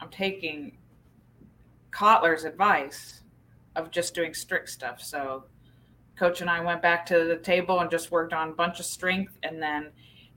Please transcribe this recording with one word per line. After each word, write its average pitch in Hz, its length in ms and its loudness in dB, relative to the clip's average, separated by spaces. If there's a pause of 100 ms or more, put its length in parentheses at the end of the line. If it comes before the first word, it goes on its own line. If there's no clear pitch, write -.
I'm - 100 -16
taking 165 680 -8 (1120)
Kotler's 165 540 6
advice 160 760 0 (540)
of 165 160 -4
just 175 220 -2
doing 165 200 -4
strict - 360 -6
stuff. - 320 -10
So 135 440 -6 (720)
Coach 175 260 2
and 175 80 -4
I 170 120 0
went 170 200 -2
back 175 260 4
to 170 180 4
the 165 120 0
table 180 420 2
and 170 100 -2
just 165 220 -2
worked 165 220 0
on 160 160 -2
a 156 40 -10
bunch 175 260 -2
of - 60 -10
strength, 185 580 -4
and 160 180 -6
then 151 300 -4 (460)